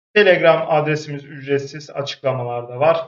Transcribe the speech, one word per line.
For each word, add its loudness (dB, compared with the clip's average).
Telegram 6
adresimiz -2
ücretsiz, -6
açıklamalarda -6
var. -2